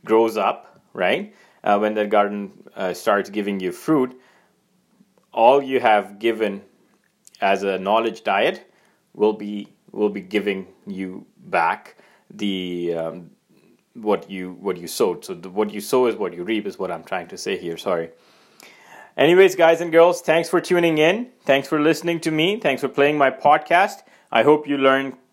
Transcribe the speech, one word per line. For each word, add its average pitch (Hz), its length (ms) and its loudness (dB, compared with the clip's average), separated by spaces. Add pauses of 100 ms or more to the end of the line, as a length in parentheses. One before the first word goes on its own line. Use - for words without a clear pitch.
grows 110 320 2
up, - 440 -4 (120)
right? 98 420 -2 (300)
Uh, 104 140 2
when 107 160 0
that 107 140 -2
garden, 101 440 0 (240)
uh, 92 160 -6
starts 101 380 -2
giving 101 280 -4
you 92 140 -4
fruit, 131 480 -2 (1120)
all 127 300 6
you 131 180 -2
have 101 400 2
given 107 420 -2 (760)
as 98 220 0
a 95 160 -2
knowledge 107 440 -2
diet 110 480 -2 (440)
will 104 180 0
be, 104 400 -10 (180)
will 104 180 -2
be 98 120 -6
giving 95 460 -4 (200)
you 95 400 -12 (120)
back 87 580 -4 (340)
the, 90 640 -6
um, 82 360 -8 (640)
what 104 360 -4
you, 92 300 -10
what 92 160 -6
you 87 100 -14
sowed. 90 380 -2
So 92 100 -12
the, 87 160 -16
what 104 220 -4
you 104 80 -8
sow 123 260 0
is 113 80 0
what 95 180 -6
you 87 120 -10
reap 104 220 -4
is 92 120 -10
what 87 140 -6
I'm 82 120 -12
trying 87 240 -8
to 95 80 -16
say 98 200 -6
here. 85 200 -10
Sorry. 85 340 -4 (1040)
Anyways, 185 400 6
guys 165 240 4
and 170 120 -4
girls, 170 300 6
thanks 165 260 0
for 180 120 2
tuning 170 380 2
in. 190 300 2 (160)
Thanks 139 240 2
for 156 120 0
listening 160 400 0
to 165 100 -4
me. 165 280 0
Thanks 135 220 -2
for 135 80 -4
playing 147 300 2
my 135 120 4
podcast. 170 680 2 (320)
I 113 120 2
hope 147 240 4
you 139 120 -4
learned 135 380 2 (160)